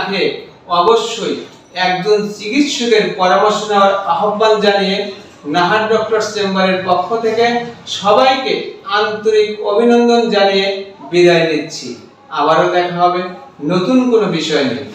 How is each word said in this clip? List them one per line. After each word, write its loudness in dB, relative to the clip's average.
খেয়ে -2
অবশ্যই 0
একজন 0
চিকিৎসকের 0
পরামর্শ 2
নেওয়ার 4
আহ্বান 2
জানিয়ে 2
নাহার 2
ডক্টর 0
চেম্বারের 0
পক্ষ 0
থেকে 2
সবাইকে 2
আন্তরিক 0
অভিনন্দন 4
জানিয়ে 2
বিদায় 4
নিচ্ছি। -6
আবারও 2
দেখা -2
হবে 0
নতুন 2
কোনো 2
বিষয় -2
নিয়ে। -4